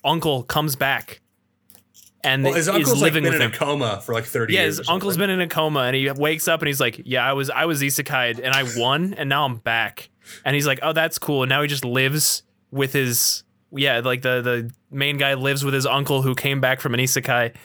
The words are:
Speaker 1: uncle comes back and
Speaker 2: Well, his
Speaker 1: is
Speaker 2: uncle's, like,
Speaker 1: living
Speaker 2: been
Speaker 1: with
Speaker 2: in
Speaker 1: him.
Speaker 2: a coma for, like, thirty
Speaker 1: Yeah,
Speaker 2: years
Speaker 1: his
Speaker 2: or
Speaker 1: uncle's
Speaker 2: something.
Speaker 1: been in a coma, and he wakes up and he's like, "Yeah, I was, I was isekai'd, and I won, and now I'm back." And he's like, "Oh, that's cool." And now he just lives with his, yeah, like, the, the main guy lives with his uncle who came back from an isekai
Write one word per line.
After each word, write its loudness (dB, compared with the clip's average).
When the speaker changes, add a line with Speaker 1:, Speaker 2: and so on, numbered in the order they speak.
Speaker 1:
uncle 2
comes -2
back -2
and 2
Speaker 2:
Well, 2
his 0
Speaker 1:
is 2
Speaker 2:
uncle's, 4
like, 4
Speaker 1:
living 2
Speaker 2:
been 2
Speaker 1:
with 2
Speaker 2:
in 2
Speaker 1:
him. -8
Speaker 2:
a -8
coma -2
for, -6
like, -2
thirty -2
Speaker 1:
Yeah, 4
Speaker 2:
years 0
Speaker 1:
his -6
Speaker 2:
or 2
Speaker 1:
uncle's -2
Speaker 2:
something. 0
Speaker 1:
been 0
in -
a -2
coma, 0
and 0
he 0
wakes -2
up 2
and -2
he's -2
like, -2
"Yeah, 0
I 2
was, -2
I 0
was 0
isekai'd, 0
and 0
I 2
won, 2
and -6
now 2
I'm -4
back." -4
And 0
he's 2
like, 0
"Oh, 0
that's 0
cool." 0
And 0
now 2
he 0
just -4
lives 0
with 0
his, 0
yeah, 0
like, 0
the, 2
the -2
main -2
guy 2
lives 0
with 0
his 0
uncle 2
who 2
came -2
back 0
from -2
an 2
isekai 0